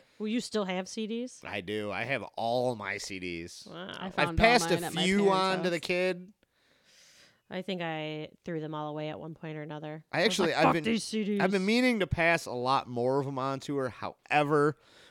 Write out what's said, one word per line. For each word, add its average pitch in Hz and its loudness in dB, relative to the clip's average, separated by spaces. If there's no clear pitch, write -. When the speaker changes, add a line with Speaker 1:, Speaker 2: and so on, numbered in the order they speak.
Speaker 1:
Will 214 -6
you 226 0
still 214 -2
have 185 -4
C 220 -6
Ds? 233 -8
Speaker 2:
I 101 -6
do. 104 -4
I 95 -4
have 117 -2
all 123 0
my 101 -6
C 95 -8
Ds. 87 -8
Speaker 1:
Wow. 92 -12
Speaker 3:
I - -6
Speaker 2:
I've 185 -8
Speaker 3:
found 165 0
all 208 6
Speaker 2:
passed 226 6
a - 4
Speaker 3:
mine 170 0
at 160 -6
my 180 2
Speaker 2:
few 190 4
Speaker 3:
parents' 196 6
Speaker 2:
on 190 2
to 165 -2
Speaker 3:
house. 180 2
Speaker 2:
the 170 0
kid. 180 0
Speaker 1:
I 185 -8
think 180 -4
I 156 -4
threw 165 -4
them 156 -6
all 151 -4
away 151 -4
at 98 -8
one 160 -10
point 156 -10
or 151 -8
another. 151 -10
Speaker 2:
I 139 -4
Speaker 1:
I 160 2
was 208 4
Speaker 2:
actually, 180 2
Speaker 1:
like, 127 0
Speaker 2:
I've 147 4
Speaker 1:
"Fuck 262 6
Speaker 2:
been, 160 -2
Speaker 1:
these 220 0
C 220 -4
Ds." 202 -2
Speaker 2:
I've 190 2
been 190 2
meaning 233 4
to 170 0
pass 170 2
a 98 -8
lot 123 2
more 123 2
of 135 -2
'em 135 -4
on 135 -2
to 143 -4
her. 131 0
However, 147 2